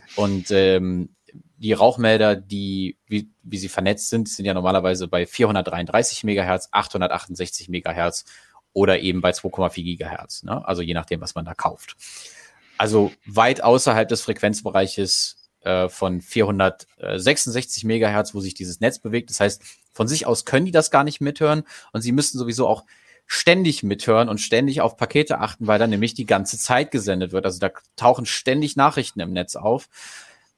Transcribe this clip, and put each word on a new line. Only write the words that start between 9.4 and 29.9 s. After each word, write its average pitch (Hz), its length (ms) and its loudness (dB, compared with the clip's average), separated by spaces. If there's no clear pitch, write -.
Komma 90 200 -2
vier 87 160 -10
Gigahertz, 85 580 -10
ne? - 240 -8
Also 87 140 -4
je 85 120 -4
nachdem, 85 280 -6
was 90 120 -12
man 82 120 -8
da 85 80 -12
kauft. - 420 -8
Also 104 340 2
weit 113 380 2
außerhalb 117 440 4
des 113 140 -2
Frequenzbereiches, 98 1300 -2
äh, 92 260 0
von 92 320 -4
vierhundertsechsundsechzig 104 1700 -2
Megahertz, 107 500 0
wo 98 60 -6
sich 95 120 -8
dieses 90 280 -12
Netz 127 180 0
bewegt. 117 300 -6
Das - 100 -4
heißt, 101 240 0
von 113 160 -2
sich 156 180 -4
aus 117 160 0
können 143 220 2
die 180 80 -2
das 156 180 4
gar 143 140 4
nicht 147 160 -6
mithören 147 420 0
und 113 80 -4
sie 120 100 -2
müssen 139 260 0
sowieso 120 300 -2
auch - 160 0
ständig 175 540 2
mithören 110 460 2
und 104 120 -4
ständig 135 420 0
auf - 160 0
Pakete 147 420 0
achten, 107 280 -4
weil 107 120 6
dann 113 100 2
nämlich 107 240 0
die 120 120 -8
ganze 98 320 0
Zeit - 340 0
gesendet 95 400 -2
wird. 95 140 -2
Also 90 140 -4
da 95 120 0
tauchen 123 300 4
ständig 143 500 -2
Nachrichten 139 460 0
im 87 100 -8
Netz 90 240 -6
auf. 113 320 -2